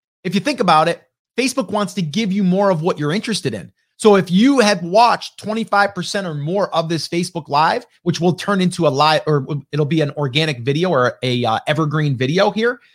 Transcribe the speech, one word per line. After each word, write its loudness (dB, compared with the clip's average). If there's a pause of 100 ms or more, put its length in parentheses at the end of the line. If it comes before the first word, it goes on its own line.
(220)
if -4
you 2
think -2
about 4
it, -6 (360)
Facebook -2
wants -4
to -2
give -2
you 0
more 2
of 0
what -2
you're -2
interested -4
in. -14 (240)
So 6
if 0
you 4
have 2
watched 2
twenty-five 0
percent -6
or -6
more -4
of 0
this -4
Facebook -6
Live, 0 (160)
which -2
will 2
turn -2
into 0
a 4
live, 2
or 0 (260)
it'll 0
be 0
an 0
organic -2
video -2
or 0
a, -2
uh, 0
evergreen 0
video 0
here, -4 (140)